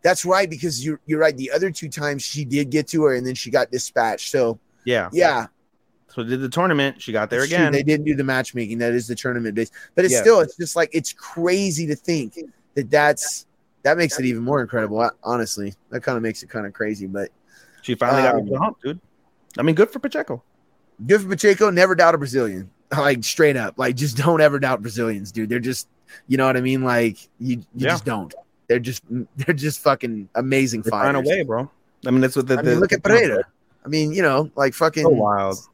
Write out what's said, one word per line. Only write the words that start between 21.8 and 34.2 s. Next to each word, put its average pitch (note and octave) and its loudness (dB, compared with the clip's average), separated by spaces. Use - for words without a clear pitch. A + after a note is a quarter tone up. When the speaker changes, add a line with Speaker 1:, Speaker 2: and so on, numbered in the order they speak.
Speaker 1:
doubt E3+ 6
a D#3+ 0
Brazilian. A#2 -2
<laughs> - -8
Like, C#3 2
straight D3 4
up. A2 -4
Like, B2+ 0
just B2+ -2
don't D#3 4
ever C#3+ 6
doubt B2+ 0
Brazilians, A2 -4
dude. A2 -4
They're A#2+ -2
just, B2 -6
you B2+ 2
know C3 2
what B2+ 2
I B2+ 0
mean? C3 0
Like, A#2 2
you, B2 -4
you G2+ -14
Speaker 2:
Yeah. C3 -2
Speaker 1:
just E3+ -2
don't. G2+ -6
They're A#2+ 4
just, A#2+ -8
<laughs> - -14
they're C#3 -2
just C#3+ -6
fucking A#2 -2
amazing B2+ 0
Speaker 2:
They A2+ -2
find C3 2
a C3+ 0
Speaker 1:
fighters. C3 -2
Speaker 2:
way, F#3 0
bro. B2+ -4
I B2+ -2
mean, C3 4
that's C3 2
what B2+ -2
the, C3+ 4
Speaker 1:
I C#3+ 0
mean, D#3 4
Speaker 2:
the, E3 2
Speaker 1:
look F#3+ 4
at - -2
Speaker 2:
the G3+ 2
Speaker 1:
Pereira. F#3 4
I C#3+ -12
mean, D#3 0
you F#3+ 0